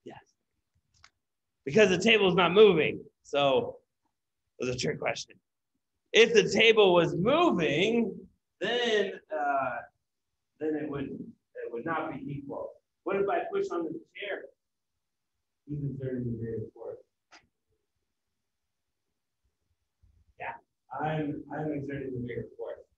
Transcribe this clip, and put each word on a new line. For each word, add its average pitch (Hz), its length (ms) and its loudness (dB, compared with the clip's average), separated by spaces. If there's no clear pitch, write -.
Yes. - 180 -20
Because 196 240 6
the 175 80 2
table 208 280 4
is 175 80 4
not 170 200 4
moving, 190 460 6
so 135 540 0
it 123 60 -2
was 127 100 -4
a - 20 -10
trick 147 220 -4
question. - 340 -6
If 226 200 6
the 202 160 4
table 214 460 6
was 165 220 4
moving, 214 960 2
then, 214 520 -2
uh, 139 400 -2
then 156 200 -2
it 147 80 -6
would, 139 180 -6
it - 680 -14
would 117 120 -10
not 160 280 -6
be 135 120 -14
equal. - 460 -12
What 196 140 -4
if 196 120 0
I 175 120 -2
push 196 200 -2
on 170 100 -4
the - 80 -6
chair? - 520 -12
Who's 143 220 -8
exerting 123 340 -8
the 113 140 -6
greater 110 340 -8
force? - 260 -14
Yeah, - 140 -12
I'm, 151 400 -6
I'm 151 200 -6
exerting 135 420 -8
the 120 60 -8
bigger 120 260 -8
force. 113 220 -12